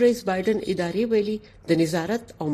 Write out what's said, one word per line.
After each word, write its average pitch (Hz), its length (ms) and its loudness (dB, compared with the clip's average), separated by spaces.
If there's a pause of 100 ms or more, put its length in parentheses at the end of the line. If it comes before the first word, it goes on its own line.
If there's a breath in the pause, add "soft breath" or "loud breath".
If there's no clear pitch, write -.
رئیس 240 240 4
بایدن 190 300 0 (140)
ادارې 180 400 -2
ویلي، 214 240 0 (340 loud breath)
د 165 120 4
نظارت 170 500 -2 (100)
او 160 120 -4